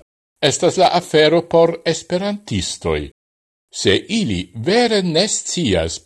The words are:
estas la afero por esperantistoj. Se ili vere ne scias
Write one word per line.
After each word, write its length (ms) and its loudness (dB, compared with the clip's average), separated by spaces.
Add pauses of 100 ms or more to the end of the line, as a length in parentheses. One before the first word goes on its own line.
(420)
estas 340 0
la 180 4
afero 540 2
por 360 2
esperantistoj. 1300 -4 (640)
Se 220 2
ili 580 -4
vere 480 0
ne 260 0
scias 760 -2